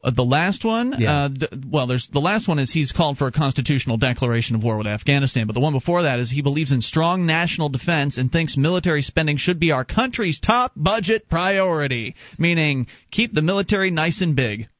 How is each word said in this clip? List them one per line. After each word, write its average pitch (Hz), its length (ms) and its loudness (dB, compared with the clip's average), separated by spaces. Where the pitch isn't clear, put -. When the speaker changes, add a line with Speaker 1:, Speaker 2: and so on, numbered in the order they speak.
Speaker 1:
Uh, 131 60 0
the 127 100 2
last 156 440 0
one? 233 340 -2
Speaker 2:
Yeah. 147 140 2
Speaker 1:
Uh, 143 160 0
d-, 135 180 -4
well, 139 160 0
there's, 123 240 -2
the 143 80 2
last 202 260 0
one 156 140 0
is 131 100 0
he's 151 220 -2
called 147 260 0
for 139 100 0
a 123 40 -2
constitutional 135 640 0
declaration 120 580 0
of 110 80 0
war 110 160 0
with 107 80 -4
Afghanistan. 127 640 0
But 110 60 -4
the 123 80 0
one 156 100 2
before 170 300 0
that 135 180 0
is 120 100 -2
he 139 120 -2
believes 143 320 0
in 123 80 2
strong 170 440 0
national 165 440 0
defense 139 480 -2
and 127 120 0
thinks 165 280 0
military 160 440 2
spending 151 360 0
should 170 240 0
be 165 100 4
our 127 140 0
country's 226 540 -2
top 247 360 2
budget 214 540 0
priority, 165 840 0
meaning 156 500 2
keep - 220 0
the 156 80 2
military 190 500 0
nice 160 280 0
and 165 160 0
big. 113 320 -2